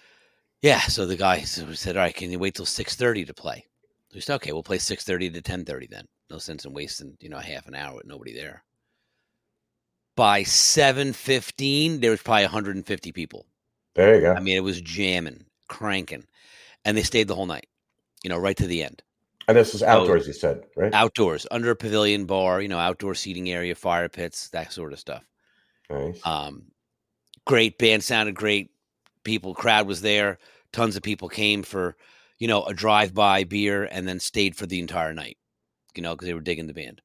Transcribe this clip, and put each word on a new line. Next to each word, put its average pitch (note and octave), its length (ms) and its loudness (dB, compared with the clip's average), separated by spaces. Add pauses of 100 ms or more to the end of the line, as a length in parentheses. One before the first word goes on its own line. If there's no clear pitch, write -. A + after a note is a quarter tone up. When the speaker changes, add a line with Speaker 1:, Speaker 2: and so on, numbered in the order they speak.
(640)
Speaker 1:
Yeah, C#3+ 180 6
so - 260 -2
the F#2 100 -4
guy F#2 220 2
s-, D#2 240 -8
we D#2+ 140 -14
said, F#2 200 -6
"All F#2+ 60 2
right, E2+ 120 0
can F2+ 180 -10
you F2+ 60 -6
wait F#2+ 160 -4
till F2 120 -8
six - 300 -6
thirty A#2 280 0
to - 100 -16
play?" - 320 -12 (480)
We G#2 60 -16
said, C#3+ 160 -4
"Okay, - 160 -8
we'll D#2+ 120 -6
play F#2+ 140 -4
six - 260 -6
thirty F2+ 260 -2
to E2 120 -12
ten F2+ 220 -6
thirty C2 220 -10
then. - 200 -20 (240)
No D#2+ 80 -14
sense D#2 260 -14
in C#2 80 -16
wasting, C#2+ 480 -12
you - 80 -20
know, C2+ 100 -14
a C#2 40 -14
half D2+ 260 -12
an C2+ 60 -18
hour C2+ 220 -12
with - 100 -18
nobody A#1+ 280 -16
there." D2 300 -16 (1500)
By G2+ 260 6
seven C#3 680 4
fifteen, C#3 880 -2
there A#2 100 6
was G#2+ 120 0
probably G#2+ 220 4
a F#2 40 2
hundred G2+ 280 -4
and F#2 100 -8
fifty F2+ 260 -8
people. - 340 -12 (480)
Speaker 2:
There G2+ 220 10
you - 40 8
go. F2+ 160 6
Speaker 1:
I F#2 40 -4
mean, F#2+ 160 0
it F#2+ 80 2
was F2+ 160 -4
jamming, F2 680 -4 (220)
cranking, F#2+ 580 -6 (580)
and G#2+ 120 2
they G#2+ 80 2
stayed A2 240 2
the F#2 80 -2
whole F#2+ 100 -4
night, D#2 220 -10 (560)
you F2+ 60 -6
know, F2 80 -2
right F#2+ 180 0
to - 100 0
the E2+ 160 -2
end. - 200 -10 (440)
Speaker 2:
And A2+ 100 8
this A2 180 6
is G2+ 80 -2
Speaker 1:
So - 60 4
Speaker 2:
outdoors, F#2 380 6
you D2 60 -10
said, - 340 -4 (100)
right? G#2+ 180 0
Speaker 1:
Outdoors, G#2 560 2
under A#2 200 0
a A#2 60 4
pavilion G#2 500 0
bar, F#2 360 2
you G2+ 60 -4
know, F2+ 100 -4
outdoor F#2 360 -2
seating F#2 360 -6
area, F2 240 -4
fire E2+ 340 -2
pits, - 420 -10
that D#2+ 220 -10
sort D#2 200 -10
of - 60 -16
stuff. C2+ 260 -14 (640)
Speaker 2:
Nice. C#2 340 -8
Speaker 1:
Um, D2 480 -6 (760)
great A2+ 320 4
band, A2 260 4
sounded A2 300 0
great. G#2 360 0 (540)
People, F#2+ 300 -4
crowd G#2+ 320 4
was F#2 160 -4
there. G#2 360 0 (340)
Tons A2 240 0
of F#2+ 60 -10
people F#2+ 260 -6
came G#2 340 0
for, F2+ 340 -6 (420)
you A2+ 100 -4
know, G#2 160 2
a G2+ 100 -6
drive-by G2+ 680 4
beer G2+ 460 0
and F#2 180 -6
then F#2 120 -6
stayed G2 360 -2
for G2+ 100 -8
the F2 140 -4
entire D#2+ 340 -4
night, C2 240 -12 (560)
you F2 80 -10
know, E2+ 140 -6
'cause F2+ 100 -12
they E2+ 80 -4
were E2 60 -8
digging D#2+ 280 -6
the D2 60 -12
band. D2+ 300 -14